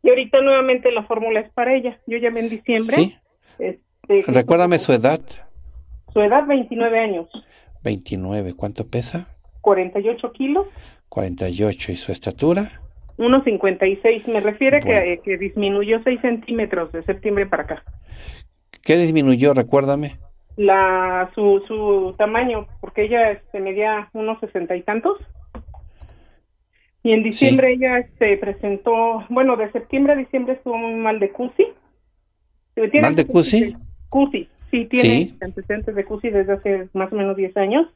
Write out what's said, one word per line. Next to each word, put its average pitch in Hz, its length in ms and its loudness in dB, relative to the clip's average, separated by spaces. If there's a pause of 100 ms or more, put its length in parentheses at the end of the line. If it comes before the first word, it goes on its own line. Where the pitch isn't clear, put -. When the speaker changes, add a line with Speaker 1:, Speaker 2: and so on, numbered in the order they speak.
Speaker 1:
Y 247 80 6
ahorita 254 320 4
nuevamente 262 500 2
la 214 120 -4
fórmula 220 360 -2
es 220 100 -14
para 247 240 0
ella. 247 320 -4
Yo 233 120 -6
llamé 233 220 -2
en 226 100 -4
diciembre. 226 460 -2
Speaker 2:
Sí. - 200 2 (420)
Speaker 1:
Este, - 720 -2
Speaker 2:
Recuérdame 170 480 4
su - 140 2
edad. 131 280 2 (920)
Speaker 1:
Su 208 80 2
edad, 247 260 4
veintinueve 233 540 0
años. 190 280 -4 (540)
Speaker 2:
Veintinueve, 95 720 -6
¿cuánto - 320 -8
pesa? 127 420 -8 (340)
Speaker 1:
Cuarenta 185 360 2
y 202 100 -2
ocho 233 240 -6
kilos. 302 340 -2 (420)
Speaker 2:
Cuarenta 92 400 -4
y 92 160 -2
ocho, 101 260 -4
¿y 87 60 -4
su - 160 -10
estatura? 170 720 -2 (340)
Speaker 1:
Uno 254 260 2
cincuenta 190 460 0
y 196 140 -2
seis, 226 260 2
me 220 120 0
refiere 262 440 2
Speaker 2:
Bueno. 214 180 4
Speaker 1:
que, 175 220 -2
que 190 140 -4
disminuyó 202 680 -2
seis 247 160 0
centímetros 220 720 -4
de 165 100 -8
septiembre 202 440 -2
para 156 180 -8
acá. 160 200 -12 (1000)
Speaker 2:
¿Qué 156 140 4
disminuyó? 143 580 4
Recuérdame. 139 680 0 (360)
Speaker 1:
La, 185 800 2
su, 202 340 4
su 202 480 0
tamaño, 220 500 -2 (140)
porque - 240 -4
ella, 226 240 2
este, 202 320 -6
medía 208 540 -4
unos 220 260 -6
sesenta 180 360 -6
y 175 60 -10
tantos. 233 360 -2 (1800)
Y 226 100 2
en 220 100 4
diciembre 262 460 4
Speaker 2:
Sí. 254 60 4
Speaker 1:
ella, 254 240 0
este, 214 400 0
presentó, 220 920 -2
bueno, 254 280 2
de 214 140 -4
septiembre 277 440 0
a - 20 2
diciembre 254 380 -4
estuvo 254 220 -8
muy 226 180 -6
mal 220 260 -2
de 202 100 0
cusi. 240 360 0 (1080)
Tiene 208 280 2
Speaker 2:
¿Mal 156 140 2
de 160 100 2
cusi? 175 300 2
Speaker 1:
antecedentes, - 320 -2 (200)
cusi, 277 400 -2 (220)
sí, 233 160 -2
tiene 247 220 2
Speaker 2:
Sí. 139 320 0
Speaker 1:
antecedentes 202 540 -8
de 196 100 -4
cusi 214 260 -8
desde 196 240 0
hace 196 400 -4
más 190 180 -4
o 214 40 -6
menos 196 200 -2
diez 190 200 -4
años. 220 400 2